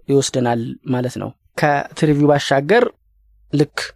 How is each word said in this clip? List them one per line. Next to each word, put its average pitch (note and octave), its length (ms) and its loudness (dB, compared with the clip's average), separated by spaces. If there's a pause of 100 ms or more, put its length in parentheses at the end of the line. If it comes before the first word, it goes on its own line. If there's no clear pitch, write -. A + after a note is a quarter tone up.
ይወስደናል B2+ 540 0 (260)
ማለት B2 300 -4
ነው። G2 120 -8 (280)
ከትሪቪው D3 720 0
ባሻገር D3 560 2 (680)
ልክ D3 240 0 (200)